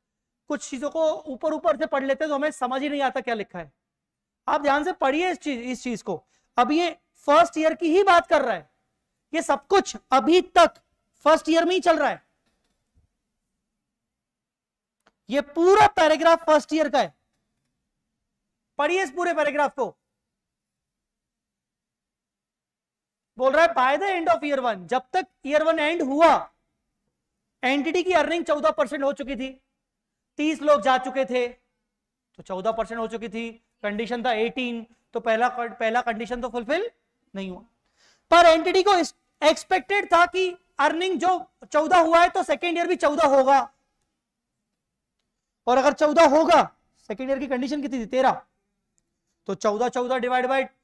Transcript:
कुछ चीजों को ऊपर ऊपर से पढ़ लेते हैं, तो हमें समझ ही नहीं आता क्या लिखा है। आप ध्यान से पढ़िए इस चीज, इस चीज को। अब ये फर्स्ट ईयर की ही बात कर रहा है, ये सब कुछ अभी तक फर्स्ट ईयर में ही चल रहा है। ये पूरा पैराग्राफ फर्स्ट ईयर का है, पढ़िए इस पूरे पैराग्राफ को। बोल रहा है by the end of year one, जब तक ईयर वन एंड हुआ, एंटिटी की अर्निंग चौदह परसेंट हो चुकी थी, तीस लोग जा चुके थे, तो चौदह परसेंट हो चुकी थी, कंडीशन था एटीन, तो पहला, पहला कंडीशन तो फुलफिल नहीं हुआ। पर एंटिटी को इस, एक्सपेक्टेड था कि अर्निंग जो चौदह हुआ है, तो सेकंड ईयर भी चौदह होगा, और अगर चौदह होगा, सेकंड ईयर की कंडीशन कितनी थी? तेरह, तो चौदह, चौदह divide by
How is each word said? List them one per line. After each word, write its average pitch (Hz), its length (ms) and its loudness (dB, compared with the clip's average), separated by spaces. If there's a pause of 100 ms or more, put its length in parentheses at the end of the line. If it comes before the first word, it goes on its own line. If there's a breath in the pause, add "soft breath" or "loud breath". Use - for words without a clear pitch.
(500)
कुछ - 200 -8
चीजों 285 200 -8
को 320 140 -2 (300)
ऊपर 311 200 -4
ऊपर 311 240 -2
से 311 80 -4
पढ़ 277 180 -2
लेते 269 200 -4
हैं, 311 60 -4
तो 294 60 -4
हमें 294 160 -4
समझ 262 300 -6
ही 294 80 -4
नहीं 285 120 -4
आता 262 200 -4
क्या 240 120 -6
लिखा 196 260 -10
है। 156 120 -18 (760)
आप 294 140 0
ध्यान 285 220 0
से 359 80 -4 (120)
पढ़िए 302 280 0
इस 285 80 -8
चीज, 269 220 -8
इस 247 220 -10
चीज 240 180 -8
को। 185 220 -8 (340)
अब 247 140 2
ये 339 180 0 (380)
फर्स्ट 320 300 4
ईयर 311 180 0
की 320 200 -2
ही 403 80 4
बात 349 240 4
कर 302 180 2
रहा 220 100 -2
है, 160 140 -14 (640)
ये 320 80 -2
सब 285 260 -2
कुछ - 280 2 (160)
अभी 294 300 4 (160)
तक 339 240 4 (440)
फर्स्ट 311 240 4
ईयर 330 160 2
में 359 100 0
ही 370 40 0
चल 320 200 2
रहा 269 100 0
है। - 140 -8 (3000)
ये 277 120 -2 (140)
पूरा 392 400 6
पैराग्राफ 330 500 2
फर्स्ट 302 280 2
ईयर 302 160 -2
का 269 100 0
है, 175 140 -2 (1700)
पढ़िए 349 240 0
इस 269 120 -8
पूरे 349 180 -2
पैराग्राफ 294 420 -2
को। 254 100 -4 (3500)
बोल 262 160 2
रहा 320 120 6
है 339 100 0
by 269 260 2
the 392 180 -2
end 330 160 0
of 294 80 -4
year 277 200 -2
one, 196 240 -6
जब 247 260 -4
तक - 140 -4 (180)
ईयर 302 180 0
वन 320 160 0
एंड 320 240 -2
हुआ, 285 300 4 (1300)
एंटिटी 294 400 -2
की 359 100 0
अर्निंग 320 320 0
चौदह 302 260 0
परसेंट 285 320 -4
हो 277 100 -2
चुकी 277 220 -10
थी, 262 140 -10 (920)
तीस 302 220 -2
लोग 294 200 4
जा 254 240 2
चुके 262 200 -4
थे, 247 220 -4
तो - 960 -20
चौदह 190 280 -6
परसेंट 226 280 -8
हो 226 80 -6
चुकी 220 220 -12
थी, 233 200 -10 (340)
कंडीशन 220 420 -6
था 247 80 0
एटीन, 233 520 -6 (280)
तो 240 60 -8
पहला, 233 300 0
पहला 233 520 -4
कंडीशन 233 400 -8
तो 247 80 -8
फुलफिल 262 400 -6 (460)
नहीं 190 140 -10
हुआ। 180 120 -16 (680)
पर 339 140 6
एंटिटी 330 380 4
को 392 140 4
इस, 330 160 -2 (280)
एक्सपेक्टेड 370 720 -2
था 339 120 4
कि 370 240 -2 (300)
अर्निंग 330 400 -2
जो 359 180 0 (340)
चौदह 320 300 4
हुआ 330 200 4
है, 359 80 6
तो 370 140 -2
सेकंड 330 340 -4
ईयर 339 100 -2
भी 349 80 -2
चौदह 294 400 2
होगा, 269 240 4 (2000)
और 247 100 2
अगर 269 160 4
चौदह 302 440 4
होगा, 311 260 4 (460)
सेकंड 254 200 -8
ईयर 269 100 -2
की 277 80 -6
कंडीशन 262 340 -4
कितनी 254 180 -6
थी? 220 60 -6
तेरह, 254 360 0 (1080)
तो 196 80 -6
चौदह, 220 340 -2
चौदह 247 300 -4
divide 247 280 -2
by 269 160 -2 (200)